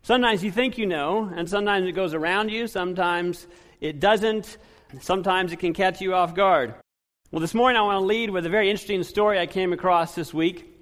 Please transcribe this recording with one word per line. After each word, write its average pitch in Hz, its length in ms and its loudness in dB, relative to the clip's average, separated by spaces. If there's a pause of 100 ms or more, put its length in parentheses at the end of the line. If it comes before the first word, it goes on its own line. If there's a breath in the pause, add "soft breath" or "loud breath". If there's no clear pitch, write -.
Sometimes 226 420 2
you 202 80 -2
think 240 280 -2
you 220 80 -2
know, 180 500 -2
and 170 100 -4
sometimes 202 400 0
it 185 60 -4
goes 170 220 -2
around 180 340 0
you, 226 180 -4
sometimes 175 800 -4 (320 loud breath)
it 151 220 -8
doesn't, 214 560 2 (460 soft breath)
sometimes 185 500 0
it 170 60 -10
can 170 160 -2
catch 185 260 0
you 190 140 -2
off 175 200 2
guard. 170 400 4 (560)
Well, 160 100 -4
this 165 120 -4
morning 240 260 4
I 214 60 4
wanna 196 220 0
lead 220 240 0
with 180 160 -2
a - 20 -4
very 196 220 2
interesting 208 320 -2
story 208 360 2
I 175 60 2
came 180 300 -2
across 175 400 2
this 165 180 -8
week 165 320 -2 (180)